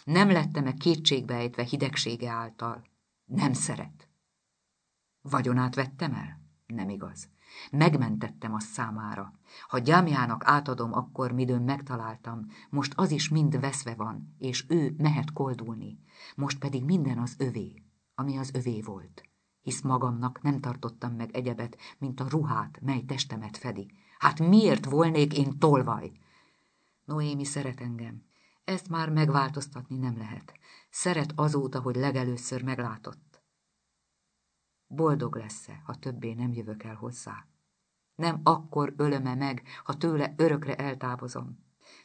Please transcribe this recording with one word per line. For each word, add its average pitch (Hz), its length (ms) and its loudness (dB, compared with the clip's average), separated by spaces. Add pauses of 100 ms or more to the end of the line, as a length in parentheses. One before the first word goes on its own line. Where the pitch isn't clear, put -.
Nem 196 280 8
lettem-e 147 420 2
kétségbeejtve 123 880 2
hidegsége 123 680 -2
által? 117 540 -6 (420)
Nem 135 280 2
szeret. - 540 -4 (1120)
Vagyonát 127 540 2
vettem 135 380 -2
el? 104 260 -8 (280)
Nem 101 220 -4
igaz. 101 400 -10 (420)
Megmentettem 117 840 2
azt 107 140 -4
számára. 107 720 -8 (280)
Ha 127 100 -2
gyámjának 131 680 2
átadom, 131 480 2
akkor 117 380 -2
midőn 123 300 0
megtaláltam, 117 840 -6 (240)
most 143 260 -2
az 175 160 4
is - 180 0
mind 151 300 4
veszve 120 360 -2
van, 110 420 -8
és 127 300 -4
ő 160 300 2
mehet 151 360 2
koldulni. 113 640 -6 (360)
Most 139 240 -2
pedig 131 240 -2
minden 139 340 2
az 120 200 -4
övé, 113 460 -4 (320)
ami 135 220 -4
az 135 160 -6
övé 120 280 -2
volt. 98 420 -14 (380)
Hisz 127 200 -6
magamnak 127 600 0
nem 143 180 2
tartottam 120 560 -6
meg 113 200 -6
egyebet, 120 420 -6 (200)
mint 135 220 -6
a 127 100 -4
ruhát, 113 520 -2
mely 127 220 -2
testemet 113 540 -6
fedi. 101 340 -8 (260)
Hát 151 220 4
miért 175 460 8
volnék 151 520 4
én 139 220 2
tolvaj? 127 520 4 (920)
Noémi 147 400 -2
szeret 135 360 -6
engem. 117 420 -8 (400)
Ezt 185 260 -4
már 165 200 -2
megváltoztatni 139 880 2
nem 127 200 -2
lehet. 107 360 -12 (360)
Szeret 160 460 -2
azóta, 139 460 2
hogy 123 140 -2
legelőször 127 680 -2
meglátott. 123 800 -8 (1500)
Boldog 143 480 0
lesz-e, 107 480 -12
ha 123 120 -12
többé 117 380 -8
nem 123 200 -2
jövök 107 300 -8
el 113 120 -12
hozzá? 110 500 -12 (680)
Nem 160 280 -2
akkor 156 540 2
ölöm-e 139 380 2
meg, 131 280 -2 (200)
ha 151 140 -6
tőle 151 400 2
örökre 151 380 2
eltávozom? 127 920 -6 (380)